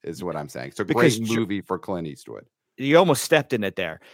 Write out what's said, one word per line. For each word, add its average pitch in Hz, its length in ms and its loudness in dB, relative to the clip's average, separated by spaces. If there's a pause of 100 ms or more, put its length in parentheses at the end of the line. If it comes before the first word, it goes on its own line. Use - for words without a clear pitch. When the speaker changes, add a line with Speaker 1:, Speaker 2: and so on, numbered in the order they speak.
Speaker 1:
is 82 220 -10
what 85 100 -6
I'm 73 140 -8
saying. 64 200 -12
It's - 120 -8
a 104 60 -4
Speaker 2:
Because 127 320 4
Speaker 1:
great 113 100 -4
Speaker 2:
Ju- 117 120 0
Speaker 1:
movie 101 200 -4
for 92 180 -6
Clint 87 280 -8
Eastwood. 57 400 -16 (320)
Speaker 2:
You 139 200 6
almost 170 260 4
stepped 147 300 2
in 107 100 -2
it 98 120 -4
there. 82 240 -6 (140)